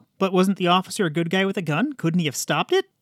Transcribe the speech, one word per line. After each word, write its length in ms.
but 160
wasn't 240
the 100
officer 380
a 40
good 200
guy 160
with 100
a 60
gun? 320
Couldn't 260
he 60
have 100
stopped 360
it? 120